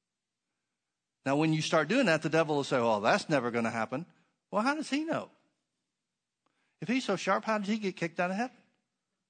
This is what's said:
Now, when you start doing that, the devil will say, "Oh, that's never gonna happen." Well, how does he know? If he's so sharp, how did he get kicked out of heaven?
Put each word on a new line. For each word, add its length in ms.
Now, 120
when 160
you 80
start 260
doing 200
that, 140
the 80
devil 280
will 60
say, 140
"Oh, 220
that's 300
never 220
gonna 200
happen." 340
Well, 100
how 140
does 140
he 160
know? 260
If 80
he's 160
so 100
sharp, 300
how 120
did 100
he 120
get 160
kicked 240
out 120
of 60
heaven? 200